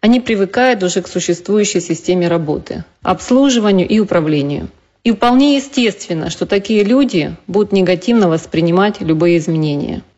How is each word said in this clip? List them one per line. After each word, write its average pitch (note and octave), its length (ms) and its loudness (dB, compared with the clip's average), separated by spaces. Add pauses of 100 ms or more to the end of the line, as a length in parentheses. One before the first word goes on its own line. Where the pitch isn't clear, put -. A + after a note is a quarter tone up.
Они A#3+ 180 4
привыкают A3+ 640 0
уже F3+ 180 -2
к F3 60 -12
существующей F#3 720 -2
системе F3 480 -2
работы, E3 560 -4 (200)
обслуживанию G#3+ 840 2
и A3 120 2
управлению. D3+ 680 0 (380)
И A#3 80 2
вполне B3+ 420 4
естественно, G3 720 -4
что - 160 -6
такие G3+ 380 0
люди G#3+ 520 0 (120)
будут G3+ 240 0
негативно F#3+ 560 2
воспринимать E3+ 720 0
любые E3+ 380 2
изменения. D#3 640 -2 (160)